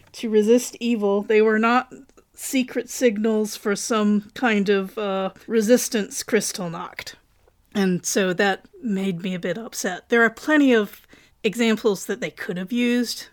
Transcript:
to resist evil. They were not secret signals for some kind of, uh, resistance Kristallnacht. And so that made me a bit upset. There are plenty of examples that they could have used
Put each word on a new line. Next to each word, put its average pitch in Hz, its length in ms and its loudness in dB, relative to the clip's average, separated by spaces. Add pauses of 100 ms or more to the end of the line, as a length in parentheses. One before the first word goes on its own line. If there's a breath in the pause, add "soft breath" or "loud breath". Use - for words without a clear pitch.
(140 soft breath)
to - 160 -8
resist 214 500 4
evil. 208 420 0
They 214 200 2
were 220 180 4
not 233 340 2 (400)
secret 247 560 -4
signals 214 680 0
for 202 200 -4
some 208 580 0
kind 208 360 0
of, 196 280 0
uh, 190 340 -4 (140)
resistance 226 800 0
Kristallnacht. 180 880 -6 (640)
And 185 300 0
so 185 280 0
that 196 320 -2 (160)
made 190 400 -4
me 185 140 -6
a 180 40 -6
bit 175 180 -4
upset. 220 520 -8
There 233 140 4
are 226 60 4
plenty 285 440 2
of 208 320 0 (380 soft breath)
examples 220 640 0
that 196 120 -6
they 165 120 -8
could - 260 -8
have 185 140 -8
used 240 600 -2